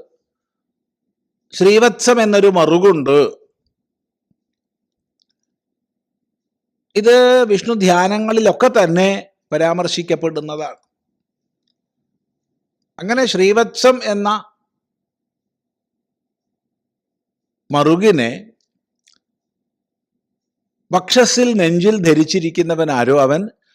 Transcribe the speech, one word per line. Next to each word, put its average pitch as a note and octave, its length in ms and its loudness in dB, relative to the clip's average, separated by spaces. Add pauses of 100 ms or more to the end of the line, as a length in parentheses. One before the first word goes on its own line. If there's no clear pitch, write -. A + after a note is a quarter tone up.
(1500)
ശ്രീവത്സം A3+ 680 2
എന്നൊരു G3+ 240 2
മറുകുണ്ട്. D#3+ 840 2 (3750)
ഇത് B3 480 4
വിഷ്ണു G#3+ 300 -2
ധ്യാനങ്ങളിലൊക്കെ G#3 1080 0
തന്നെ F#3+ 420 -2 (260)
പരാമർശിക്കപ്പെടുന്നതാണ്. D#3+ 1200 -6 (2250)
അങ്ങനെ A#3+ 260 -4
ശ്രീവത്സം A3 800 0
എന്ന G#3 400 -4 (3250)
മറുകിനെ D#3 800 0 (2500)
വക്ഷസ്സിൽ, A#3+ 600 0
നെഞ്ചിൽ F#3 500 0
ധരിച്ചിരിക്കുന്നവനാരോ D#3+ 1200 0
അവൻ D3+ 280 0 (260)